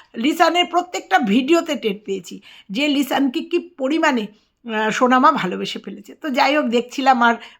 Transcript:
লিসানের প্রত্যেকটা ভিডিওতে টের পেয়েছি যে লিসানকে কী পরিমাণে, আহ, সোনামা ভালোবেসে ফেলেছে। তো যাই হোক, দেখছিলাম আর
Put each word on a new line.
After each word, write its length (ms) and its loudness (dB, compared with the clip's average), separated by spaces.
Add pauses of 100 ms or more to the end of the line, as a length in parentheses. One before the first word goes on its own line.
(140)
লিসানের 520 2
প্রত্যেকটা 520 -2
ভিডিওতে 560 2
টের 200 -4 (100)
পেয়েছি 360 -10 (300)
যে 180 -2
লিসানকে 520 0
কী 180 -4
পরিমাণে, 680 -2 (400)
আহ, 240 -2
সোনামা 420 4
ভালোবেসে 460 -4
ফেলেছে। 360 -16
তো 160 -10
যাই 260 2
হোক, 100 0
দেখছিলাম 560 0
আর 120 4 (260)